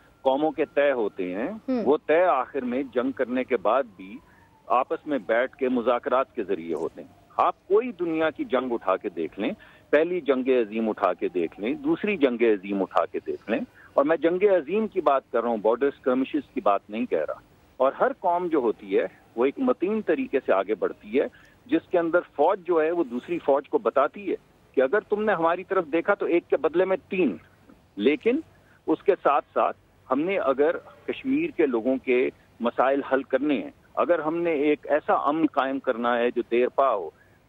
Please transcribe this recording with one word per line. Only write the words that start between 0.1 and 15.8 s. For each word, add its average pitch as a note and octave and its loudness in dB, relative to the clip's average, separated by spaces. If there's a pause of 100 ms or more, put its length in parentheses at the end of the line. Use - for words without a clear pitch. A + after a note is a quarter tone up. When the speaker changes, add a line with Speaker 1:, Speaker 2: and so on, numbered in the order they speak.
Speaker 1:
कौमों C#3 2
के D3+ -2
तय C#3+ 2
होते G#2+ -2
हैं, G2 -6
Speaker 2:
हम्म। A#3 -4
Speaker 1:
वो D3 4
तय D#3 2
आखिर C#3 0
में B2 -4
जंग B2+ -2
करने B2+ -2
के B2 0
बाद A#2 0
भी G2 -18 (520)
आपस C3+ 0 (100)
में C#3+ -2
बैठ A#2 -2
के B2+ -2
मुज़ाकरात B2 0
के A#2 -6
जरिए E2+ -4
होते D#2+ -6
हैं। - -18 (300)
आप E3+ 0 (140)
कोई A#3 2
दुनिया D#3+ -2
की C#4+ -6
जंग B2+ -2
उठा F#2+ 0
के G2+ -8
देख E2+ -8
लें, C3 -4 (380)
पहली E3+ 2
जंग C3 0
अजीम A2+ 2
उठा F#2+ 0
के G2 -4
देख E2+ -4
लें, C3 -4
दूसरी F3 -2
जंग B2 2
अजीम G2+ 0
उठा F2+ 0
के E2 -8
देख - -10
लें, A#2 -2 (320)
और C#3 4
मैं D#3 2
जंग E3 0
अजीम G3 2
की F#3+ -4
बात C#3+ 2 (100)
कर A#2 0
रहा A#2 -2
हूँ, A2+ -2
बॉर्डर A#2+ 2